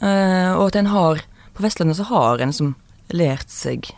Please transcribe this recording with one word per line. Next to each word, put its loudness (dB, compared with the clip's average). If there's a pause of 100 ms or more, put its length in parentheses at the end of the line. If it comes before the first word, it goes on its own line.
eh, 2
og 2
at -2
en 2
har, 2 (340)
på -8
Vestlandet 0
så -4
har 2
en -2
liksom -2 (360)
lært -2
seg -6